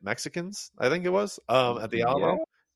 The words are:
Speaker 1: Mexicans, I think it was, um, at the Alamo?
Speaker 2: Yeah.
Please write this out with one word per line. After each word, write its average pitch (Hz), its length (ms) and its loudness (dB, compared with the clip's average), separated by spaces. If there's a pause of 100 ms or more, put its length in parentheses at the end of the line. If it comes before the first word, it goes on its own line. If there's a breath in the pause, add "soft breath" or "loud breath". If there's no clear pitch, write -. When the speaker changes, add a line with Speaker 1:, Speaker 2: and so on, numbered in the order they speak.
Speaker 1:
Mexicans, 170 760 -6
I 127 100 2
think 175 160 2
it 180 60 0
was, 196 380 -2
um, 120 300 4
at 110 120 -6
the 117 120 0
Alamo? 135 360 2
Speaker 2:
Yeah. 320 60 -4 (320)